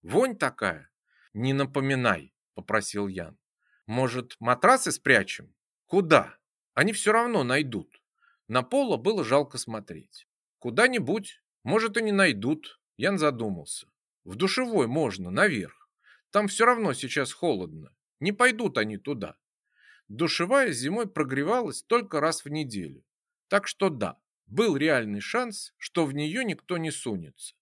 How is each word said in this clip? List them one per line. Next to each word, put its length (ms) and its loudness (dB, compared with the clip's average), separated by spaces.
Вонь 320 2
такая!» 540 -4
«Не 220 -2
напоминай», 800 0
попросил 540 -2
Ян. 300 -10
«Может, 540 -2
матрасы 520 4
спрячем?» 640 2
«Куда? 500 4
Они 180 4
все 200 0
равно 320 2
найдут». 580 -4
На 160 0
Пола 360 0
было 260 0
жалко 320 2
смотреть. 720 -12
«Куда-нибудь, 840 0
может, 340 0
и 60 0
не 100 0
найдут», 680 0
Ян 180 0
задумался. 720 -2
«В 100 -14
душевой 520 2
можно, 440 -2
наверх. 580 -2
Там 180 0
все 180 2
равно 260 2
сейчас 400 -4
холодно. 640 -4
Не 120 0
пойдут 440 2
они 220 0
туда». 380 -8
Душевая 640 0
зимой 360 -4
прогревалась 760 -2
только 380 -2
раз 240 -2
в 60 -12
неделю. 540 -8
Так 180 0
что 220 -2
да, 300 -4
был 300 2
реальный 440 0
шанс, 580 -6
что 260 -2
в 80 -2
нее 300 -4
никто 340 -4
не 140 -2
сунется. 720 -10